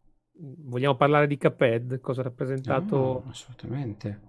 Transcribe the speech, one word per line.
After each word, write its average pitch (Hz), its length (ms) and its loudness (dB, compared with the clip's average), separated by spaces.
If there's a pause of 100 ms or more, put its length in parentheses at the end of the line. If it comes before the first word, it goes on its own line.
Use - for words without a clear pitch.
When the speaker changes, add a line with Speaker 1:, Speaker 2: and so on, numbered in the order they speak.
(380)
Speaker 1:
vogliamo 135 580 -2
parlare 147 300 6
di 143 100 -2
Cuphead? 123 640 2
Cosa 131 200 -4
ha 127 40 -6
rappresentato 135 720 -4
Speaker 2:
No, 131 320 0
assolutamente. 113 1000 -10